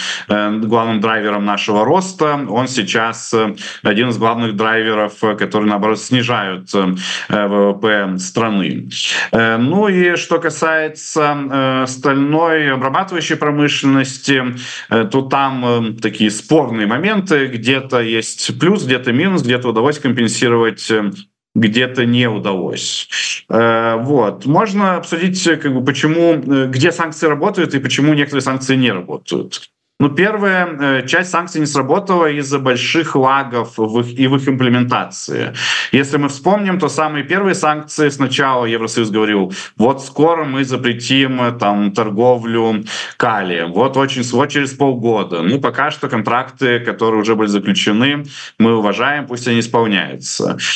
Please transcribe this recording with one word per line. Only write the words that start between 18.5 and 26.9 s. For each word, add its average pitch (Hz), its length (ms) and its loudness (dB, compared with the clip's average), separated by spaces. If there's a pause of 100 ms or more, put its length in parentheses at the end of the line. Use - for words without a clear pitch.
плюс, 180 260 2
где-то 127 280 0
минус, 170 300 2
где-то 123 260 0
удалось 120 300 2
компенсировать, 117 920 2
э, 107 200 2 (440)
где-то 120 500 2
не 120 240 2
удалось. 95 800 -4 (400)
Э, 113 480 2
вот. 117 500 0
Можно 190 500 2
обсудить, 175 500 -2
э, 160 100 4
как 147 160 -2
бы, 127 120 0
почему, 160 500 2
э, 135 320 2
где 131 260 2